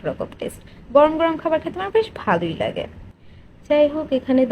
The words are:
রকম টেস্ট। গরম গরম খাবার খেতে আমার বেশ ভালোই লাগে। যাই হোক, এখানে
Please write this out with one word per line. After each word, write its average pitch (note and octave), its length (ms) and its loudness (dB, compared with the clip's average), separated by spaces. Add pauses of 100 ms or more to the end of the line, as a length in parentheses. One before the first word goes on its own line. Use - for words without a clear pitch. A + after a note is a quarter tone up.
রকম - 220 -6 (100)
টেস্ট। - 200 -10 (360)
গরম D4+ 240 6
গরম E4 220 0
খাবার D#4 220 0
খেতে E4+ 160 -8
আমার G4 180 -8
বেশ A4 100 2 (140)
ভালোই F3 420 0
লাগে। - 220 -4 (800)
যাই D4 260 6
হোক, D4+ 140 -4 (120)
এখানে B3+ 220 2 (100)